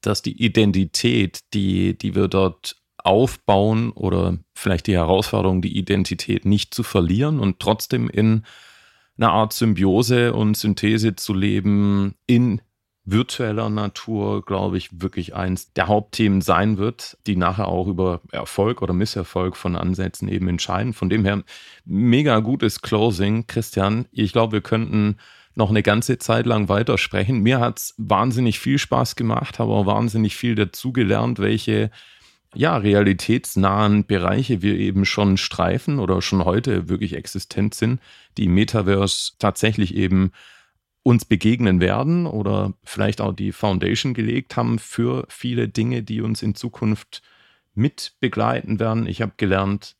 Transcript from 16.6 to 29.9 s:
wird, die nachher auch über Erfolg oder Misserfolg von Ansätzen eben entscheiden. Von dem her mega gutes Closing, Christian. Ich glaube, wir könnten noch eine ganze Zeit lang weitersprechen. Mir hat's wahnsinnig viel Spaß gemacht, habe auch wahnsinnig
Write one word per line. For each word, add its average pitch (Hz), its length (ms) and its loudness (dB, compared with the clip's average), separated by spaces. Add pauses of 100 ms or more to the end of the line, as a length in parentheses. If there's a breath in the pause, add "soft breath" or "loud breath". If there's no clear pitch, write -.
wird, 107 400 -6 (100)
die 101 100 0
nachher 92 320 0
auch 90 180 -2
über 90 340 -2 (120)
Erfolg - 500 -2
oder 90 100 -4
Misserfolg 92 640 -4
von 87 200 -6
Ansätzen 92 520 -4
eben 92 200 -2
entscheiden. 92 440 -4
Von 95 160 -4
dem 107 160 2
her 98 200 -2 (400 loud breath)
mega 120 560 2
gutes 113 420 -2
Closing, 107 640 0
Christian. 110 640 -2
Ich 107 220 -2
glaube, 113 220 2
wir 104 60 0
könnten 107 560 0 (380 loud breath)
noch 107 160 2
eine 104 140 2
ganze 113 340 2
Zeit 117 280 0
lang 107 220 2
weitersprechen. 101 720 0
Mir 120 200 2
hat's - 360 -4
wahnsinnig 110 600 2
viel 139 200 0
Spaß 123 360 -2
gemacht, 113 460 -4
habe 110 120 0
auch 104 140 2
wahnsinnig 107 500 0